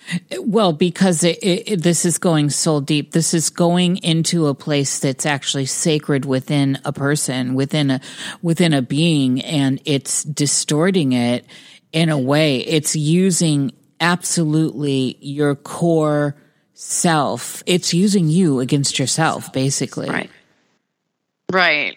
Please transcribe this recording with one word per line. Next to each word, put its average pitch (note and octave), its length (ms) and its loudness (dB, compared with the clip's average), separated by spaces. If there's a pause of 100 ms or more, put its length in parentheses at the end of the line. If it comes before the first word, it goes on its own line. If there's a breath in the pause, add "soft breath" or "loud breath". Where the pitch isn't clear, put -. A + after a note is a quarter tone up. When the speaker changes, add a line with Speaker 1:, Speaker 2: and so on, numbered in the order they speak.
(380 loud breath)
Speaker 1:
Well, G3+ 340 2
because F3 520 2
it, E3 160 2
it, F3 420 0
this F3 220 2
is E3+ 140 0
going D3+ 320 2
soul D3+ 300 0
deep. D3 320 -2
This E3 200 0
is E3 160 0
going F3 500 2
into D#3+ 500 0
a C#3 60 0
place C#3+ 440 -2
that's C3+ 260 -2
actually C#3 420 -2
sacred D3+ 580 0
within C3+ 600 0
a C#3+ 80 -4
person, C3+ 640 -2
within C#3+ 380 0
a, C3 80 -2 (420 loud breath)
within E3 320 2
a C3+ 80 2
being, C#3+ 600 2
and C#3 420 0
it's - 400 -2
distorting D3+ 880 0
it, A#2+ 340 -2 (460 loud breath)
in D#3+ 160 2
a D3+ 100 0
way. C#3 400 2
It's D3+ 380 -2
using D#3 760 2 (280)
absolutely D3+ 1200 0
your C#3+ 340 -2
core D3+ 840 0 (380 soft breath)
self. C#3 920 -2
It's F3+ 280 0
using F#3+ 340 4
you D#3 320 4
against C3+ 380 0
yourself, D3 540 -2
basically. C#3 560 -4
Speaker 2:
Right. - 220 -6 (1200)
Right. D#3+ 460 0